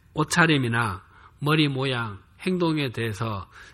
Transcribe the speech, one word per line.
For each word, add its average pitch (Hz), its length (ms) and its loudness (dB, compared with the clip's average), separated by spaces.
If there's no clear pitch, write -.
옷차림이나 123 920 2
머리 151 280 2
모양, 127 540 -4
행동에 160 500 0
대해서 110 580 -4